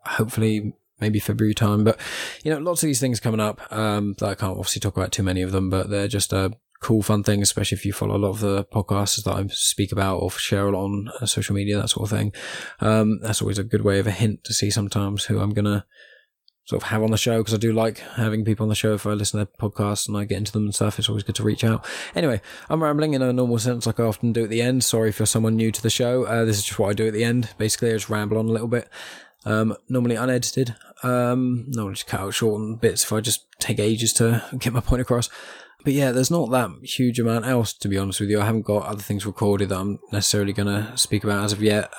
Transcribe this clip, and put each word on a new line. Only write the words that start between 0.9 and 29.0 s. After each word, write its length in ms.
maybe 180
February 340
time. 300
But, 160
you 80
know, 80
lots 220
of 60
these 120
things 200
coming 220
up, 180
um, 480
that 100
I 60
can't 220
obviously 220
talk 160
about 160
too 120
many 180
of 100
them, 180
but 200
they're 180
just, 260
uh, 180
cool, 200
fun 220
things, 260
especially 260
if 100
you 60
follow 240
a 20
lot 120
of 100
the 260
podcasts 580
that 100
I 140
speak 440
about 280
or 120
share 360
a 40
lot 140
on, 240
uh, 60
social 280
media, 240
that 120
sort 200
of 80
thing. 140
Um, 420
that's 200
always 160
a 60
good 200
way 160
of 80
a 40
hint 340
to 80
see 160
sometimes 560
who 140
I'm 100
gonna 360
sort 160
of 80
have 140
on 80
the 60
show, 260
'cause 100
I 40
do 160
like 260
having 300
people 180
on 60
the 60
show 180
if 120
I 60
listen 280
to 60
their 240
podcasts 380
and 100
I 60
get 140
into 160
them 100
and 100
stuff. 240
It's 120
always 140
good 120
to 80
reach 200
out. 220
Anyway, 260
I'm 120
rambling 320
in 80
a 120
normal 260
sense 260
like 140
I 40
often 280
do 140
at 40
the 120
end. 220
Sorry 280
for 140
someone 320
new 140
to 100
the 80
show. 340
Uh, 220
this 120
is 60
just 160
what 100
I 40
do 140
at 60
the 120
end. 320
Basically, 320
I 40
just 160
ramble 280
on 100
a 40
little 180
bit. 180